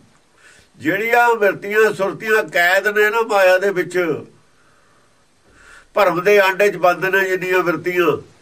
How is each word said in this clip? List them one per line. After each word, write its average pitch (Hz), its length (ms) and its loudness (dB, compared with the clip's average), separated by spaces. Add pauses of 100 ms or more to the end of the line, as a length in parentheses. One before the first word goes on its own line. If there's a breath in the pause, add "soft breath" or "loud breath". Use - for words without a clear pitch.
(760 soft breath)
ਜਿਹੜੀਆਂ 226 580 0
ਬਿਰਤੀਆਂ 202 580 0
ਸੁਰਤੀਆਂ 202 500 -2
ਕੈਦ 185 440 0
ਨੇ 208 220 2
ਨਾ 226 120 -2
ਮਾਇਆ 190 360 4
ਦੇ 196 120 -2
ਵਿੱਚ, 175 560 -4 (1700 loud breath)
ਭਰਮ 175 300 0
ਦੇ 208 160 4
ਆਂਡੇ 190 320 2
'ਚ 175 40 -10
ਬੰਦ 175 300 0
ਨੇ 190 240 0
ਜਿੰਨੀਆਂ 185 300 -2
ਬਿਰਤੀਆਂ 170 600 -2 (200)